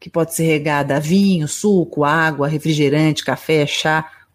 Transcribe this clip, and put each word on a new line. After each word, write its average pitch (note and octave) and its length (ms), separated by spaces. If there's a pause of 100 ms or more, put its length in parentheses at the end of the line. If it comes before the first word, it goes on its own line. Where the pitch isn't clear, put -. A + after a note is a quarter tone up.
que F#3+ 100
pode D#3+ 240
ser E3 100
regada C#3+ 520
a D3 40
vinho, F3 460
suco, F3 580
água, D3+ 440
refrigerante, D3+ 760
café, D3+ 420
chá, D#3 440 (240)